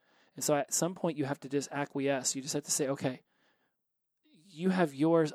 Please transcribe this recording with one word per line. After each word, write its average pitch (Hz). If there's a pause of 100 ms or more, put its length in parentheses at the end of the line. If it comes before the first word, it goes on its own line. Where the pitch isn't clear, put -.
(340)
And 143
so -
at -
some 175
point 170
you 147
have 143
to 131
just 135
acquiesce. 139
You 135
just 151
have 143
to -
say, 135
"Okay, 139 (1300)
you 175
have 175
yours, 156